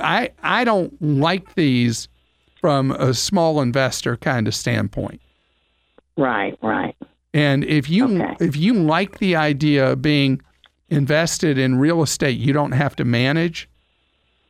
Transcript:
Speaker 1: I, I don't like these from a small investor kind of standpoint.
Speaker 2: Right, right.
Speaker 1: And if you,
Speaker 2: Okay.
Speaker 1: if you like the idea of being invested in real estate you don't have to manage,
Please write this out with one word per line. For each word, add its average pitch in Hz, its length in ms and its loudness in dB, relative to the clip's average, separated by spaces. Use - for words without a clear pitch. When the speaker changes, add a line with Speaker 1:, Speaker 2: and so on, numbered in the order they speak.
Speaker 1:
I, 196 280 -2
I 254 200 0
don't 214 380 -2
like 156 540 -2
these 123 520 0
from 139 320 0
a 135 220 0
small 160 480 0
investor 123 560 -2
kind 120 300 -2
of 107 80 -4
standpoint. 107 680 -4
Speaker 2:
Right, 110 440 -2
right. 101 340 -4
Speaker 1:
And 147 300 2
if 143 260 -2
you, 202 320 2
Speaker 2:
Okay. - 140 -4
Speaker 1:
if 139 120 -2
you 190 160 2
like 175 460 0
the 185 160 2
idea 147 580 2
of 131 80 -4
being 139 400 2
invested 151 680 2
in 131 220 2
real 160 240 4
estate 135 340 0
you 117 160 0
don't 143 200 0
have 139 240 0
to 143 80 0
manage, 139 640 0